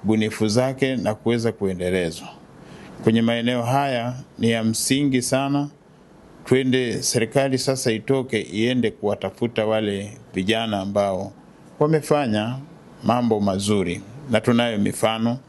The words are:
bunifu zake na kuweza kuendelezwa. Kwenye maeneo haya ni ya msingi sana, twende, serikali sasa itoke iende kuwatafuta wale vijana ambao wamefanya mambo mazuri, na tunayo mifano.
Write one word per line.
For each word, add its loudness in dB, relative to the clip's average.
bunifu 0
zake 0
na -2
kuweza 0
kuendelezwa. -2
Kwenye 4
maeneo 0
haya 0
ni 2
ya 0
msingi 0
sana, 0
twende, 2
serikali 2
sasa 0
itoke 0
iende 0
kuwatafuta -2
wale -2
vijana 0
ambao -2
wamefanya 0
mambo 2
mazuri, 0
na 2
tunayo 2
mifano. 0